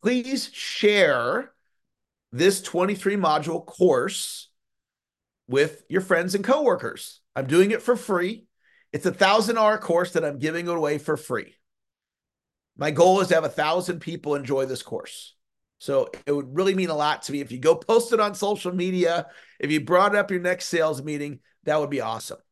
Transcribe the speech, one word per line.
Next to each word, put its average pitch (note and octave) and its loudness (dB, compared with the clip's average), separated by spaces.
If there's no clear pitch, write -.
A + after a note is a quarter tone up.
Please B3 -2
share F3+ 0
this F#3 2
twenty-three F#3+ -2
module D#3+ 0
course - 0
with C#3 0
your F#3 0
friends F#3 0
and G3+ 0
coworkers. B3+ 0
I'm C3 -4
doing F3 6
it A3+ 0
for B3 2
free. G3 -4
It's C#3+ -2
a E3+ 0
thousand-hour G#3+ 4
course F3 0
that E3 0
I'm C#3+ -6
giving E3 -4
away D#3+ -2
for D3 -2
free. - -8
My D3 -2
goal F3 6
is F#3 0
to E3 4
have D#3+ 2
a D3 -2
thousand E3 -2
people D3 -6
enjoy C3+ -2
this C3 -10
course. - -14
So C3+ -2
it D3 0
would C#3+ -4
really F#3+ 2
mean F#3 -2
a D#3 -2
lot D3+ 0
to - -10
me C#3+ -6
if B2+ -12
you B2+ -10
go D#3+ 6
post A3+ 2
it A3+ 2
on G#3 2
social G3 -4
media, F3+ 0
if C#3+ -4
you D3+ 0
brought F#3 4
it - 2
up G3+ -2
your F3+ -2
next F3+ -4
sales D#3 -2
meeting, D3 -8
that D3+ 0
would C#3+ -2
be C#3 -4
awesome. A2+ -8